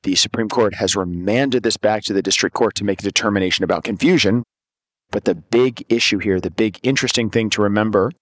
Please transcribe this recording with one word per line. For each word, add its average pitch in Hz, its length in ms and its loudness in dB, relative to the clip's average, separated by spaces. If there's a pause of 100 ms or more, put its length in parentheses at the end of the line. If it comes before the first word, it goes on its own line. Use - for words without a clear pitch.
The 92 120 -2
Supreme 113 340 -2
Court 104 260 2
has 98 200 -2
remanded 101 680 -2
this 110 140 0
back 107 260 0
to - 100 -4
the 98 80 2
district - 340 -2
court 110 200 0
to - 80 -6
make 98 160 -2
a - 40 -12
determination 98 600 0
about 87 200 -2
confusion. 117 600 2 (680)
But - 140 -4
the 92 100 2
big 117 540 0
issue 113 300 2
here, 92 220 0
the 85 100 -4
big 110 320 0
interesting 123 460 0
thing 110 220 0
to - 100 -2
remember 104 500 2 (100)